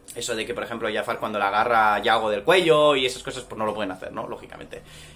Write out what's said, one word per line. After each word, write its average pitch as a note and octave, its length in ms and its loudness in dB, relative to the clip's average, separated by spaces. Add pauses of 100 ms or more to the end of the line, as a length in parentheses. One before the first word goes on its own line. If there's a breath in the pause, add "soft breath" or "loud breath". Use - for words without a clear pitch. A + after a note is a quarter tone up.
(140)
eso A#2+ 200 -6
de A2 120 -6
que, A2+ 80 -8
por G#2+ 100 -6
ejemplo, A2+ 260 -6
Jafar G#2+ 280 -4
cuando G#2 200 -4
le G2+ 60 0
agarra G#2+ 520 4
a - 20 0
Yago A2 320 2
del G#2 120 -2
cuello D3+ 540 6
y C3 80 0
esas - 180 -4
cosas, B2+ 200 -10
pues A2 160 -14
no A2 80 -2
lo G#2 80 -2
pueden G#2 160 -4
hacer, F#2 220 -12
¿no? G#2+ 140 -8
Lógicamente. - 540 -16 (360 loud breath)